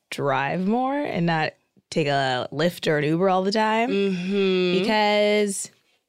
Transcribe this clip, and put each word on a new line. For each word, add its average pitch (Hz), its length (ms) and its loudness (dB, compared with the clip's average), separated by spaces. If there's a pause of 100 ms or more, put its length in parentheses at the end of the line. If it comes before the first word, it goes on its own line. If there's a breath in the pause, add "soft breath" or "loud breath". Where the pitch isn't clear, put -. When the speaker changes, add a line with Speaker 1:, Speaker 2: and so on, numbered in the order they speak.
Speaker 1:
drive 139 580 -2
more 262 300 0
and 185 280 -2
not 160 280 0 (360)
take 156 180 -2
a 135 440 0
Lyft 165 400 -2
or 151 80 2
an 143 40 0
Uber 165 260 2
all 185 140 2
the 196 80 -2
time 220 380 0
Speaker 2:
Mm-hmm. 190 920 0
Speaker 1:
because 208 920 2 (360)